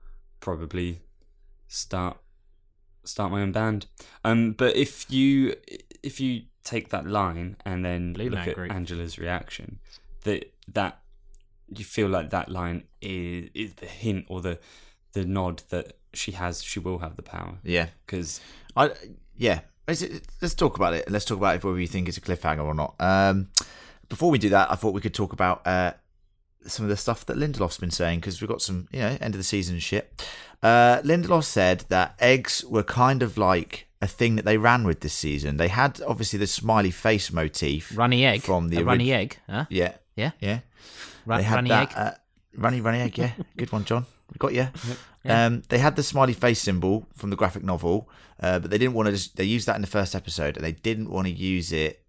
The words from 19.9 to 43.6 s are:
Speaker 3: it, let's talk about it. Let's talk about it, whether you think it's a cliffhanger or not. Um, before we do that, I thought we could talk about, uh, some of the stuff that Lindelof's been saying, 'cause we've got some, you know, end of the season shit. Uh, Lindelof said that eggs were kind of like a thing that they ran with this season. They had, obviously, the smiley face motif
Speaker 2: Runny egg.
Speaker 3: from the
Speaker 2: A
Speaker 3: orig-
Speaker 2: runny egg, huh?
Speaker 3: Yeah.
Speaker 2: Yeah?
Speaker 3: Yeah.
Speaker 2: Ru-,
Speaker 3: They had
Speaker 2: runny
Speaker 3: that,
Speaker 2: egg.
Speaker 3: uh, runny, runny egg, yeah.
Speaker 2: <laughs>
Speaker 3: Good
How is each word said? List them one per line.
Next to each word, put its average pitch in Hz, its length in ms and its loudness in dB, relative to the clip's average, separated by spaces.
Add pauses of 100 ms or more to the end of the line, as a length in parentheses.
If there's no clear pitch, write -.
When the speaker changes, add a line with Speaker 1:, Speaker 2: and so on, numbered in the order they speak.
Speaker 3:
it, 160 240 -10 (140)
let's 175 140 -2
talk - 220 2
about 87 180 2
it. 80 160 -4
Let's 101 140 0
talk 104 140 -4
about 95 180 2
it, 87 80 -6
whether 92 140 0
you 90 100 -2
think 90 200 -4
it's 80 80 -6
a - 40 -10
cliffhanger 78 440 -2
or 76 100 -2
not. 76 260 -4
Um, 95 480 4 (600)
before 165 220 2
we 143 80 4
do 104 120 2
that, 95 200 6
I 92 60 0
thought 101 180 0
we 101 60 -2
could 101 140 -4
talk 98 180 -2
about, 90 340 0
uh, 92 260 2 (720)
some - 200 -6
of 104 60 -2
the 101 60 0
stuff - 300 -4
that - 100 -4
Lindelof's 98 420 -2
been 90 120 -4
saying, 85 300 0
'cause 90 200 -6
we've 107 80 -6
got - 140 -4
some, 90 300 -4
you 131 80 -6
know, 117 200 -2
end 110 140 -4
of 98 40 -6
the 95 60 -6
season 90 360 -2
shit. - 440 -4 (380)
Uh, 120 400 8
Lindelof 165 420 4
said 92 440 4
that 92 320 2
eggs 123 440 4
were 110 200 0
kind 127 400 2
of 101 120 -4
like 92 520 2 (120)
a 98 60 0
thing 117 300 2
that 107 80 -2
they 107 120 4
ran 117 280 6
with 85 160 2
this 76 140 -4
season. 73 420 -2
They 82 120 4
had, 123 380 0
obviously, 110 320 -2
the 101 80 0
smiley 107 460 2
face 110 400 0
motif 78 640 -2
Speaker 2:
Runny 120 280 4
egg. 117 180 2
Speaker 3:
from 87 260 0
the 85 80 0
Speaker 2:
A 82 40 2
Speaker 3:
orig- 85 60 2
Speaker 2:
runny 123 260 4
egg, 110 260 -2 (120)
huh? 110 180 -4
Speaker 3:
Yeah. 90 260 0 (200)
Speaker 2:
Yeah? 120 240 -2
Speaker 3:
Yeah. 104 220 -4 (640)
Speaker 2:
Ru-, 113 120 0
Speaker 3:
They - 40 2
had 107 140 2
Speaker 2:
runny 123 140 2
Speaker 3:
that, 110 200 4
Speaker 2:
egg. - 60 -10
Speaker 3:
uh, 107 140 -2 (460)
runny, 123 240 0
runny 113 200 0
egg, 120 180 -2
yeah. 120 140 0 (120)
Speaker 2:
<laughs> - 120 -20
Speaker 3:
Good - 160 -6